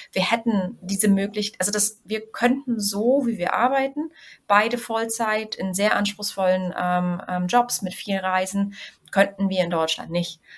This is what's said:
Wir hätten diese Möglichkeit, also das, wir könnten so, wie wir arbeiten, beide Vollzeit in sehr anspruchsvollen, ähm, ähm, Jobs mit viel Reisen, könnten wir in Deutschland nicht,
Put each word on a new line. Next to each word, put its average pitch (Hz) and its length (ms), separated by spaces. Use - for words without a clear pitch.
Wir 180 120
hätten 208 580
diese 196 260
Möglichkeit, 202 540
also 196 100
das, 208 320
wir 214 180
könnten 240 480
so, 214 460
wie 220 120
wir 170 160
arbeiten, 269 580
beide 220 300
Vollzeit 220 760
in 190 180
sehr 202 220
anspruchsvollen, 190 840
ähm, 180 480
ähm, 180 200
Jobs 240 340
mit 180 120
viel 196 240
Reisen, 190 560
könnten 196 380
wir 185 140
in 170 60
Deutschland 160 400
nicht, 170 300